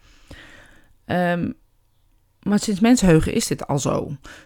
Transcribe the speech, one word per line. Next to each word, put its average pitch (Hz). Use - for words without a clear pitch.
Ehm, 175
maar 202
sinds 202
mensenheugen 190
is -
dit -
al 143
zo. 143